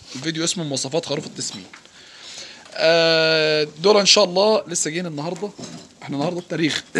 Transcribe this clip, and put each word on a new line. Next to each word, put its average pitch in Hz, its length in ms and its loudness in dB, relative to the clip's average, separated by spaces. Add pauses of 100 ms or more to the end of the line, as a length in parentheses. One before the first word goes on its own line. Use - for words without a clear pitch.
(160)
الفيديو 160 280 -4
اسمه 165 200 -4
مواصفات 139 420 -4
خروف 143 200 -4
التسمين. - 400 -10 (1080)
آه، 160 920 4 (140)
دول 208 140 6
إن 202 100 4
شاء 208 180 6
الله 196 420 2
لسه 160 240 -4
جايين 175 160 -4
النهاردة. 170 440 -6 (520)
إحنا 143 140 -8
النهاردة 170 220 -2
التاريخ 160 460 -2 (160)